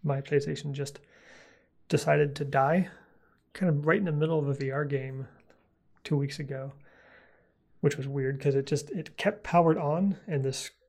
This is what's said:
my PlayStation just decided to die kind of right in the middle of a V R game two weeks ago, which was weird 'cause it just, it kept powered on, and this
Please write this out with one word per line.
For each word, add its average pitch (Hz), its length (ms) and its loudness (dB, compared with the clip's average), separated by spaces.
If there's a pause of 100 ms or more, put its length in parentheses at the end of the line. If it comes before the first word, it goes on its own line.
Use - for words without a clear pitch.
my 139 180 -2
PlayStation 143 520 -2
just 139 280 -8 (880)
decided 147 480 2
to 147 80 -4
die 143 440 2 (640)
kind 185 160 2
of 147 160 2
right 170 120 4
in 202 60 0
the 170 80 0
middle 156 260 2
of 143 100 0
a 139 40 2
V 135 180 -2
R 143 140 -2
game 131 420 -6 (800)
two 151 140 0
weeks 139 200 -4
ago, 135 360 -10 (1040)
which 147 160 2
was 135 100 -6
weird 139 320 -2
'cause 139 160 2
it 139 120 0
just, - 240 -2
it - 260 -8
kept - 280 -2
powered 170 340 4
on, 170 480 0
and 143 180 -2
this - 280 -6 (160)